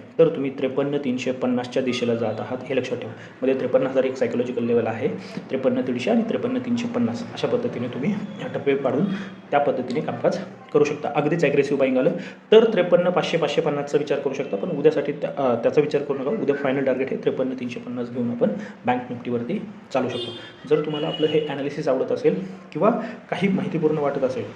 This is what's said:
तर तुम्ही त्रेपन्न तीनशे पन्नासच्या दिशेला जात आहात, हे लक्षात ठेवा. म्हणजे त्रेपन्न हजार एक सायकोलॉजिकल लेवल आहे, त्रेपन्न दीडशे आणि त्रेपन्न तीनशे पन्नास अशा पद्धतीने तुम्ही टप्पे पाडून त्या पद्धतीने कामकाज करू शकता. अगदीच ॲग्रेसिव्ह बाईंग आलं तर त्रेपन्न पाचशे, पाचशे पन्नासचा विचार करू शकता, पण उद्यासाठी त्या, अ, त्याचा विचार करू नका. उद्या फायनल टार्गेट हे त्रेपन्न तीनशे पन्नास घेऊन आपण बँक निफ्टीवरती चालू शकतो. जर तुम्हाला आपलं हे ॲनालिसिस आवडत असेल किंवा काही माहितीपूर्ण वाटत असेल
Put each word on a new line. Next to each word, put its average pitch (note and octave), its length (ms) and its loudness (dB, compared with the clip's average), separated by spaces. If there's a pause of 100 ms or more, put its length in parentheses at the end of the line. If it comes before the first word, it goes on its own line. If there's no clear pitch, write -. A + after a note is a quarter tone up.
(180)
तर D#3+ 100 8
तुम्ही C3+ 300 -2
त्रेपन्न C#3 400 0
तीनशे B2 340 -2
पन्नासच्या B2 500 -2
दिशेला A#2+ 320 0
जात A2 260 -2
आहात, B2 240 -6
हे C3+ 120 -2
लक्षात B2 200 -2
ठेवा. A2 160 -8 (280)
म्हणजे C3 180 2
त्रेपन्न B2+ 280 2
हजार C3 180 2
एक C3 120 -2
सायकोलॉजिकल A#2+ 480 0
लेवल A#2 220 2
आहे, A#2 220 -2 (400)
त्रेपन्न C3 320 0
दीडशे B2+ 300 0
आणि A#2 120 4
त्रेपन्न B2 360 -2
तीनशे - 300 -2
पन्नास - 440 -2
अशा - 160 -2
पद्धतीने - 400 0
तुम्ही G#3+ 260 -2 (400)
टप्पे C#3 200 2
पाडून C3+ 300 2 (460)
त्या C#3+ 100 4
पद्धतीने B2+ 400 0
कामकाज C3 380 0 (360)
करू D3 100 8
शकता. - 300 -4
अगदीच D3+ 300 2
ॲग्रेसिव्ह C#3 360 2
बाईंग C3 160 2
आलं C#3 140 4 (420)
तर A3+ 200 8
त्रेपन्न F3 360 4
पाचशे, E3 280 2
पाचशे D#3 240 0
पन्नासचा C#3+ 380 0
विचार C#3+ 200 0
करू - 160 -2
शकता, - 220 -4
पण F#3 120 -4
उद्यासाठी D3 440 2
त्या, - 240 -4
अ, C3 180 2
त्याचा B2 260 2
विचार C#3+ 220 2
करू C3+ 160 -4
नका. C3 120 -2
उद्या C3 260 0
फायनल C3+ 280 0
टार्गेट C3 260 0
हे - 60 -4
त्रेपन्न C3 440 -2
तीनशे B2 200 -8
पन्नास A#2+ 300 -8
घेऊन A#2+ 200 -4
आपण - 180 0 (380)
बँक B2+ 140 0 (100)
निफ्टीवरती A#2+ 520 -4 (300)
चालू B2 160 0
शकतो. - 220 -6 (400)
जर D3+ 160 2
तुम्हाला D3+ 200 -2
आपलं D3+ 200 0
हे D#3 220 2
ॲनालिसिस C#3+ 400 -4
आवडत C3 240 2
असेल D3+ 300 2 (300)
किंवा F#3 180 4 (400)
काही - 180 0
माहितीपूर्ण D#3 500 2
वाटत C#3 260 0
असेल A#2 200 0 (120)